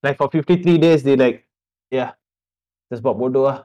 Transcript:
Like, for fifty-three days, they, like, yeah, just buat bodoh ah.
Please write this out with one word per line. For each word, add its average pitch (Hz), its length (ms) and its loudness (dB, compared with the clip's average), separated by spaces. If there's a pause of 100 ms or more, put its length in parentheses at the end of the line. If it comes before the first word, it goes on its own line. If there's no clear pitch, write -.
Like, 139 160 -2
for 139 80 0
fifty-three 175 480 0
days, 160 240 4
they, 135 160 2
like, 127 320 0 (400)
yeah, 127 240 -6 (800)
just 120 80 -12
buat 117 160 -2
bodoh 127 320 0
ah. 135 160 -6